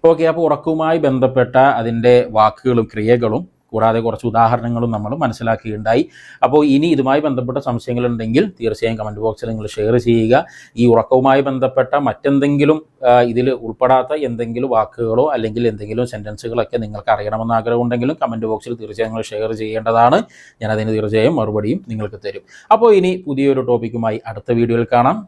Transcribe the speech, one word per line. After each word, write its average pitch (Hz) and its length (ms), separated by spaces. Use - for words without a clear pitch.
ഓക്കെ, 160 140
അപ്പൊ 160 240
ഉറക്കവുമായി 160 500
ബന്ധപ്പെട്ട 127 580
അതിൻ്റെ 120 720
വാക്കുകളും 110 560
ക്രിയകളും 117 500
കൂടാതെ 113 320
കുറച്ച് 113 260
ഉദാഹരണങ്ങളും 117 680
നമ്മൾ 107 240
മനസ്സിലാക്കുകയുണ്ടായി. 113 880
അപ്പോൾ 147 220
ഇനി 143 220
ഇതുമായി 139 340
ബന്ധപ്പെട്ട 127 360
സംശയങ്ങളുണ്ടെങ്കിൽ 120 840
തീർച്ചയായും 113 400
കമന്റ് 107 200
ബോക്സിൽ 110 300
നിങ്ങൾ 110 180
ഷെയർ 107 300
ചെയ്യുക. 117 460
ഈ 120 80
ഉറക്കവുമായി 131 560
ബന്ധപ്പെട്ട 131 540
മറ്റെന്തെങ്കിലും, 143 800
ആ, - 20
ഇതിൽ 123 300
ഉൾപ്പെടാത്ത 127 640
എന്തെങ്കിലും 120 560
വാക്കുകളോ 113 640
അല്ലെങ്കിൽ 113 340
എന്തെങ്കിലും 110 400
സെന്റൻസുകളൊക്കെ 113 760
നിങ്ങൾക്ക് 104 300
അറിയണമെന്ന് 110 380
ആഗ്രഹമുണ്ടെങ്കിലും 120 680
കമന്റ് 113 220
ബോക്സിൽ 110 300
തീർച്ചയായും 110 360
നിങ്ങൾ 110 200
ഷെയർ 110 220
ചെയ്യേണ്ടതാണ്. 113 680
ഞാൻ 110 100
അതിന് 110 260
തീർച്ചയായും 110 380
മറുപടിയും 107 520
നിങ്ങൾക്ക് 107 380
തരും. 98 200
അപ്പോൾ 226 220
ഇനി 185 340
പുതിയൊരു 139 340
ടോപ്പിക്കുമായി 113 680
അടുത്ത 110 240
വീഡിയോയിൽ 117 420
കാണാം. 131 340